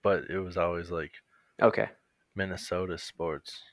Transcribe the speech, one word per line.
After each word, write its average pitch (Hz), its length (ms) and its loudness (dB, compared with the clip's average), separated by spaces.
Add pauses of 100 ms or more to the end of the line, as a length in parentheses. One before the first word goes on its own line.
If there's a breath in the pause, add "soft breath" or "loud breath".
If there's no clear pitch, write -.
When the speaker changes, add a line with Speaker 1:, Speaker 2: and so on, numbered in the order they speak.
Speaker 1:
but 95 260 4
it 92 100 -2
was 90 180 -4
always, 87 340 0
like, 80 220 -4 (480 soft breath)
Speaker 2:
Okay. - 280 6 (460)
Speaker 1:
Minnesota 92 640 -2
sports. - 760 -8